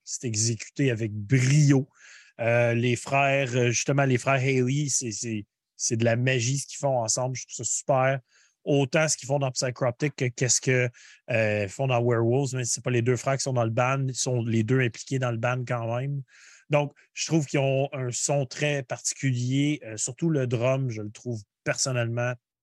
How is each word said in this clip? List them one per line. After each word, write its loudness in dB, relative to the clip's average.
C'est -8
exécuté -2
avec -2
brio. 4
Euh, 2
les 2
frères, 0
euh, 4
justement, 2
les 4
frères 2
Haley, 0
c'est, -2
c'est, -6
c'est -2
de 2
la 4
magie 0
ce -8
qu'ils -14
font 0
ensemble. -2
Je -12
trouve -10
ça -2
super, 2
autant 2
ce -2
qu'ils -12
font 0
dans -2
Psychroptic -2
que -2
qu'est-ce 0
que, 2
euh, 2
font -4
dans 2
Werewolves, 2
mais -4
c'est -4
pas -2
les 2
deux 2
frères -2
qui -4
sont -4
dans 2
le 0
band, 0
ils -4
sont -2
les 2
deux 2
impliqués -2
dans -2
le -4
band -2
quand -4
même. -4
Donc, 2
je -8
trouve 2
qu'ils 0
ont 2
un -6
son -2
très -2
particulier, -2
euh, -12
surtout -2
le 2
drum, 0
je -6
le -10
trouve -10
personnellement -2